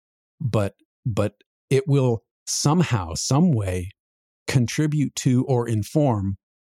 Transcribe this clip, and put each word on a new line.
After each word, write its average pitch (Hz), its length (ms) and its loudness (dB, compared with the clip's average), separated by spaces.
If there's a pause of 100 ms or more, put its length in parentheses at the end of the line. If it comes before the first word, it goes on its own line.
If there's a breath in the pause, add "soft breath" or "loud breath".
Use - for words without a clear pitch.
(400)
but, 107 360 -2 (300)
but 104 280 -2 (360)
it 135 180 2
will 131 360 0 (240)
somehow, 123 680 0
some 160 360 2
way 95 380 -2 (580)
contribute 147 680 0
to 127 300 2
or 120 220 0
inform 110 680 0 (260)